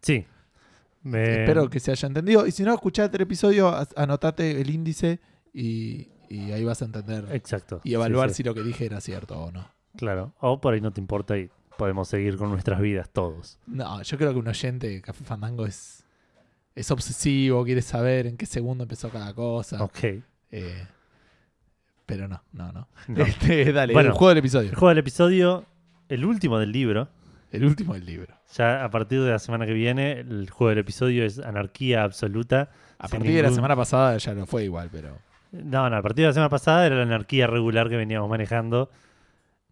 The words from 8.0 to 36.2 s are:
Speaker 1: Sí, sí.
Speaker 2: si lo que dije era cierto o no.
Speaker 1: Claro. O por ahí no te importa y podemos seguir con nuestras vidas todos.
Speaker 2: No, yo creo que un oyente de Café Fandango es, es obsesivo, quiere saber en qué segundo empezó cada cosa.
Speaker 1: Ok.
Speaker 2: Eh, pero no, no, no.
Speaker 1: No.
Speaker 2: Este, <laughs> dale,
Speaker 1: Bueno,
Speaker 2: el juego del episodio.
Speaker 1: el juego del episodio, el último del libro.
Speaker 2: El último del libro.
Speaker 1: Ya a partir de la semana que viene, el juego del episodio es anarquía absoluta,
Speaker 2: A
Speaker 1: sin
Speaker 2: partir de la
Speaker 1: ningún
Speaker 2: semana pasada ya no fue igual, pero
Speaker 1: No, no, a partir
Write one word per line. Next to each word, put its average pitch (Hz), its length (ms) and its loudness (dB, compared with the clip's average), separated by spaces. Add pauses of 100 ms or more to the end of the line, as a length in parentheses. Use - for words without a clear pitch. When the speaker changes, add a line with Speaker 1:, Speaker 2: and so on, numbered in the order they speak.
Speaker 1:
Sí, - 60 -4
sí. - 40 -10
Speaker 2:
si - 40 -6
lo 117 120 -4
que 110 80 -8
dije 117 220 -6
era 104 160 -8
cierto 95 400 -12
o 82 100 -10
no. 87 160 -14 (300)
Speaker 1:
Claro. 107 440 -6
O 135 200 0
por 123 140 2
ahí 107 80 -2
no 107 100 -4
te 98 80 -8
importa 101 380 -4
y 90 100 -8 (300)
podemos 95 300 -2
seguir 101 280 -2
con 104 140 -4
nuestras 95 300 0
vidas 101 280 -2
todos. 85 580 -6
Speaker 2:
No, 117 360 -10
yo - 160 -8
creo 143 160 0
que 127 60 -2
un 113 80 -6
oyente 123 400 -6
de 95 120 -10
Café - 240 -16
Fandango 113 400 -8
es, - 400 -12 (720)
es - 160 -6
obsesivo, 131 760 2
quiere 127 160 0
saber 123 460 0
en 120 100 -8
qué 220 80 -10
segundo 127 400 -4
empezó 113 240 -10
cada 104 240 -10
cosa. 117 500 -6
Speaker 1:
Ok. - 160 -6 (520)
Speaker 2:
Eh, 92 360 -12 (1160)
pero 98 240 -8
no, 92 140 -12 (100)
no, 87 200 -12
no. 90 160 -16 (200)
Speaker 1:
No. 135 160 0
Speaker 2:
Este, 143 480 4
<laughs> - 0 -
dale, 131 220 2
Speaker 1:
Bueno, 139 160 8
Speaker 2:
el 101 40 2
juego 185 160 8
del 160 80 8
episodio. 127 300 2
Speaker 1:
el 95 60 -6
juego 185 160 8
del 160 80 6
episodio, 180 680 4 (460)
el 135 160 -2
último 180 320 0
del 107 140 0
libro. 120 360 0 (440)
Speaker 2:
El 117 120 0
último 147 300 2
del 90 120 -12
libro. 85 260 -14 (220)
Speaker 1:
Ya 123 300 2
a 113 60 -4
partir 113 320 0
de 127 80 2
la 107 100 2
semana 117 260 -4
que 110 60 -2
viene, 123 480 0
el 107 300 -8
juego 120 200 2
del 107 80 4
episodio 120 460 0
es 107 160 -4
anarquía 110 640 -2
absoluta, 117 640 -2 (280)
Speaker 2:
A - 100 -12
Speaker 1:
sin 113 100 -4
Speaker 2:
partir 110 160 2
de 160 80 6
la 139 60 6
Speaker 1:
ningún 123 80 4
Speaker 2:
semana 135 200 2
pasada 127 420 2
ya 104 160 -6
no 98 120 -6
fue 113 180 -4
igual, 87 280 -6
pero 73 260 -14 (320)
Speaker 1:
No, 135 400 -2
no, 113 60 0
a 104 60 0
partir 113 200 0